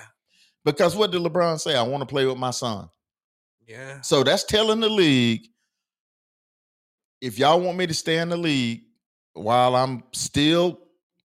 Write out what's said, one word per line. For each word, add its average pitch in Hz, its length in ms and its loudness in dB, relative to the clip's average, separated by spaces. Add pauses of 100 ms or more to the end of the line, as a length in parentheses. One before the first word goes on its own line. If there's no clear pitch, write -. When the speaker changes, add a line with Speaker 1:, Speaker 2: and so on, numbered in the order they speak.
(640)
Speaker 1:
Because 165 320 2
what 208 160 0
did 180 100 -2
LeBron 165 380 -2
say? 160 160 -2
"I 123 80 4
wanna 135 220 -4
play 135 200 -2
with 131 120 -2
my 127 140 -4
son." 104 380 -6 (800)
Speaker 2:
Yeah. 131 340 -18
Speaker 1:
So 139 220 2
that's 165 200 2
telling 214 360 0
the 220 100 0
league, 135 580 2 (1700)
if 117 160 -8
y'all 151 240 4
want 180 160 -4
me 185 100 0
to 160 60 -4
stay 160 240 -2
in 170 120 -2
the 175 80 -2
league 131 460 -2 (500)
while 123 420 2
I'm 127 360 0
still 165 680 0 (460)